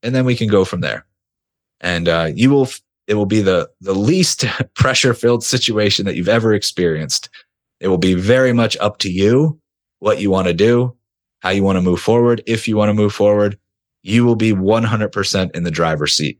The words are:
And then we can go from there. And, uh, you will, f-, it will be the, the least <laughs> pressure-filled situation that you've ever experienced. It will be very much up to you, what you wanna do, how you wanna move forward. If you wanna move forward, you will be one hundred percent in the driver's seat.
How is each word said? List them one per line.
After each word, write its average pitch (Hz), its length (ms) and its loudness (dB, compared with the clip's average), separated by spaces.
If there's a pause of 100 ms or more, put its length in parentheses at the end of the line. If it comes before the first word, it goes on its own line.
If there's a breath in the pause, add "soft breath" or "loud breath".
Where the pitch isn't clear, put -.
And 123 120 -4
then 131 100 2
we 123 120 0
can 113 120 -2
go 117 160 4
from 95 160 -6
there. 67 260 -6 (720)
And, 85 280 -2
uh, 82 260 0
you 120 160 2
will, 139 140 4
f-, - 160 -10 (260)
it 104 80 -2
will 104 120 0
be 107 160 0
the, 92 260 0 (120)
the 95 140 -4
least 135 500 0 (160)
<laughs> - 140 -6
pressure-filled 120 680 2
situation 107 640 -2
that 95 80 -4
you've 87 140 -4
ever 110 260 2
experienced. 80 760 -4 (520 loud breath)
It 95 80 -4
will 92 100 0
be 92 160 2
very 123 380 2
much 117 260 0
up 104 200 -2
to 95 120 -6
you, 120 500 2 (380)
what 104 220 0
you 101 100 0
wanna 92 220 0
do, 120 440 2 (440)
how 92 100 -4
you 98 140 0
wanna 95 180 0
move 90 180 0
forward. 120 460 2
If 113 220 -4
you 107 80 -2
wanna 107 180 0
move 104 180 0
forward, 104 460 0 (440)
you 113 220 0
will 120 120 2
be 110 160 0
one 104 320 2
hundred 107 280 -2
percent 95 420 -2
in 85 100 -6
the 87 60 -2
driver's 80 440 -2
seat. - 260 -4